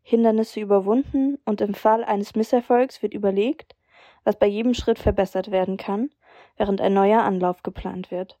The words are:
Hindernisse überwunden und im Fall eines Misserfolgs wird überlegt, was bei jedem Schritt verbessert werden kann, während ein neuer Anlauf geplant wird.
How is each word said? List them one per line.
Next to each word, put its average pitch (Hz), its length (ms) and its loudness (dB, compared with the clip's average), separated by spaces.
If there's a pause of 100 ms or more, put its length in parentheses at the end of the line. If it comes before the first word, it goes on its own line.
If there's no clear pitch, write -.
Hindernisse 220 580 0
überwunden 226 840 0
und 208 160 -2
im 208 120 -2
Fall 220 300 2
eines 208 320 -4
Misserfolgs 240 680 0
wird 208 120 -4
überlegt, 202 640 -2 (480)
was 208 120 0
bei 208 80 4
jedem 226 280 0
Schritt 226 260 -2
verbessert 196 520 -2
werden 190 260 -2
kann, 214 320 -6 (480)
während 196 240 0
ein 196 120 2
neuer 202 280 4
Anlauf 185 420 -2
geplant 185 480 -10
wird. 180 280 -10